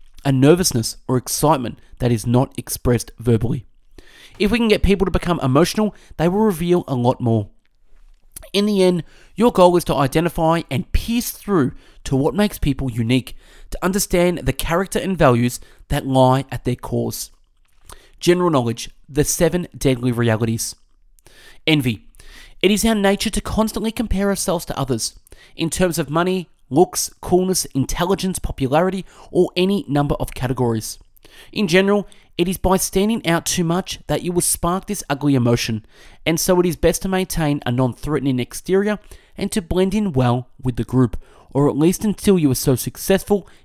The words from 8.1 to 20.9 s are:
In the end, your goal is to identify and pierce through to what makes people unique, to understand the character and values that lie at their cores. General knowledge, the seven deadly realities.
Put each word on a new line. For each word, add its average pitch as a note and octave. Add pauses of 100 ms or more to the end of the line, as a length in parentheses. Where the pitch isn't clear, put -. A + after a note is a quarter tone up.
In G3+
the G#3
end, F3+ (300)
your A#3
goal F3+
is E3+
to -
identify D#3+
and C3+
pierce -
through D#3+ (320)
to C#3
what C3+
makes G3+
people C3+
unique, A#2+ (320)
to -
understand F3+
the C3+
character F3+
and F#3
values B2 (280)
that C#3+
lie C3
at -
their B2
cores. A#2 (920)
General F3
knowledge, A#2+ (180)
the C#3+
seven F3 (100)
deadly B2+
realities. A2+ (920)